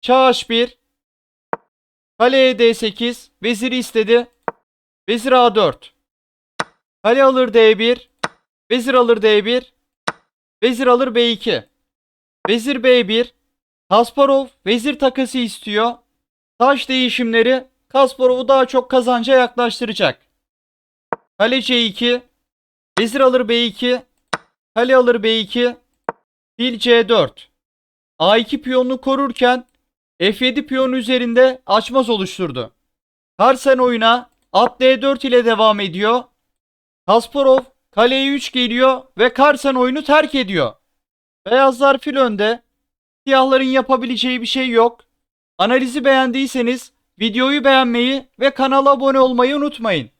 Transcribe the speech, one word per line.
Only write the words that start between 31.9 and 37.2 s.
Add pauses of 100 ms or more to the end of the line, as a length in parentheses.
oluşturdu. (680)
Carlsen
oyuna (220)
at
D
dört
ile
devam
ediyor. (840)
Kasparov (320)